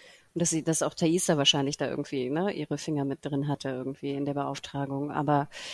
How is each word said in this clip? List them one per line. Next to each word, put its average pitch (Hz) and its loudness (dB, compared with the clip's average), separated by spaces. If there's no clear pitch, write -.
Und 170 0
dass 170 2
sie, 160 0
dass 160 2
auch 143 -2
Thaisa 170 4
wahrscheinlich 139 2
da 135 0
irgendwie, 131 -2
ne, 180 0
ihre 151 -4
Finger 147 0
mit 139 -4
drin 147 0
hatte 139 -2
irgendwie 135 -4
in 139 -2
der 139 -2
Beauftragung. 139 -4
Aber, 147 2